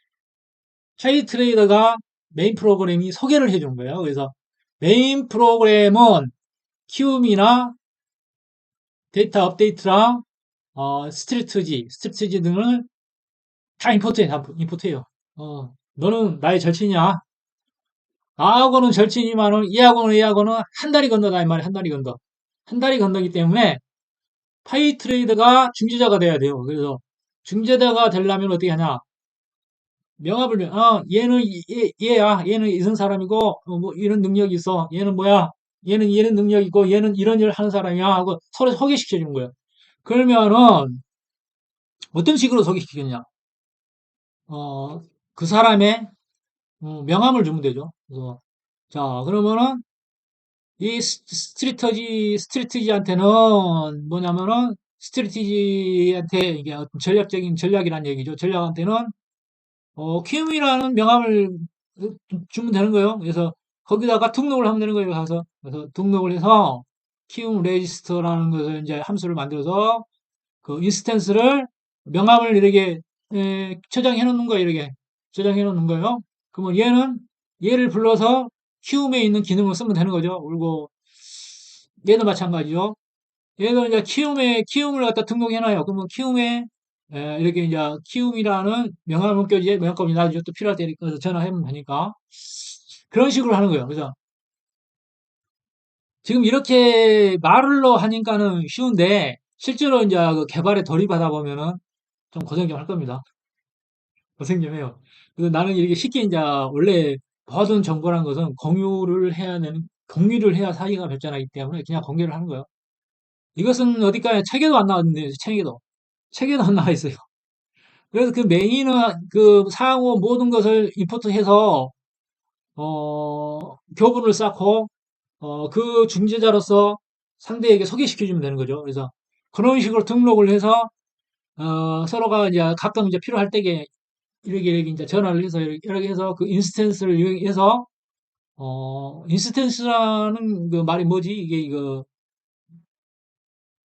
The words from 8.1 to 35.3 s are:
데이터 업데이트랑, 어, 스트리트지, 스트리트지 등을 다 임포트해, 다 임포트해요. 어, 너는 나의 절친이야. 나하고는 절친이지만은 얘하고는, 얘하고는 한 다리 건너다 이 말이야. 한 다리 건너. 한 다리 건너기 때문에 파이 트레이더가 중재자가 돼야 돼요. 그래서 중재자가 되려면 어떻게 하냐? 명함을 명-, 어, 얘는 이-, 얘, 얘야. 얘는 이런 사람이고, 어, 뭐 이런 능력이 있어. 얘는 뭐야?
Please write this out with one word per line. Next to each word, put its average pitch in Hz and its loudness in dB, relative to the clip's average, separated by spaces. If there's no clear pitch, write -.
데이터 202 2
업데이트랑, 214 2
어, 143 -6
스트리트지, 165 -4
스트리트지 196 -6
등을 226 0
다 214 0
임포트해, 214 2
다 143 -6
임포트해요. 165 -6
어, 147 -14
너는 190 -2
나의 175 2
절친이야. 175 0
나하고는 247 6
절친이지만은 214 2
얘하고는, 233 6
얘하고는 214 4
한 302 -6
다리 285 4
건너다 202 0
이 170 0
말이야. 165 0
한 185 -8
다리 185 -6
건너. 131 -8
한 240 -8
다리 262 0
건너기 190 0
때문에 175 2
파이 285 0
트레이더가 247 4
중재자가 233 0
돼야 170 2
돼요. 135 -2
그래서 143 -6
중재자가 233 2
되려면 190 -2
어떻게 175 -2
하냐? 156 -2
명함을 226 -2
명-, 175 -4
어, 220 4
얘는 240 2
이-, 190 -6
얘, 226 -2
얘야. 214 2
얘는 214 0
이런 185 0
사람이고, 196 -2
어, 175 -8
뭐 180 -6
이런 208 0
능력이 196 0
있어. 170 -2
얘는 196 -2
뭐야? 190 2